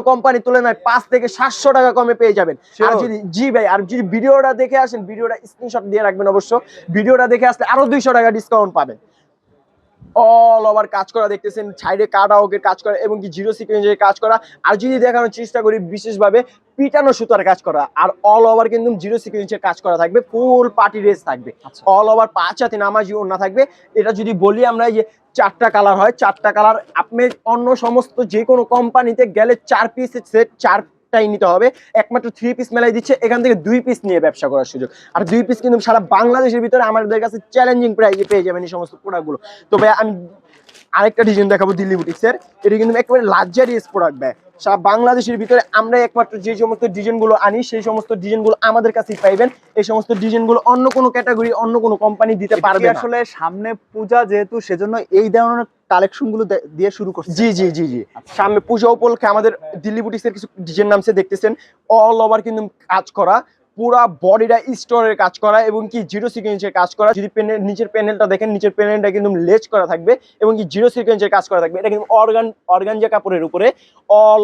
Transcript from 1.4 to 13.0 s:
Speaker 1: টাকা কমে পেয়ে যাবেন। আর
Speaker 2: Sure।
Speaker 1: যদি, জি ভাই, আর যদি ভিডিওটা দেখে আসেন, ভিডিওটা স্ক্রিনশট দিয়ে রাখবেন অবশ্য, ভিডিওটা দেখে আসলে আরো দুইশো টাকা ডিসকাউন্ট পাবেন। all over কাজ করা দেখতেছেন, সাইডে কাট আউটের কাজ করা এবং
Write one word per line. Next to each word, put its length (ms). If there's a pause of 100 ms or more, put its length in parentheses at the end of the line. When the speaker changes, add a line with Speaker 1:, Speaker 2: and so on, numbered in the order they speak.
Speaker 1:
টাকা 220
কমে 220
পেয়ে 180
যাবেন। 180 (300)
আর 60
Speaker 2:
Sure। 100
Speaker 1:
যদি, 140 (180)
জি 200
ভাই, 180
আর 80 (100)
যদি 120 (120)
ভিডিওটা 360 (100)
দেখে 240
আসেন, 160 (100)
ভিডিওটা 260 (140)
স্ক্রিনশট 420
দিয়ে 140
রাখবেন 280
অবশ্য, 180 (440)
ভিডিওটা 360
দেখে 180
আসলে 220
আরো 100 (100)
দুইশো 200
টাকা 180
ডিসকাউন্ট 480
পাবেন। 200 (1160)
all 540
over 160 (100)
কাজ 160
করা 160
দেখতেছেন, 380 (140)
সাইডে 260
কাট 240
আউটের 300
কাজ 220
করা 140
এবং 260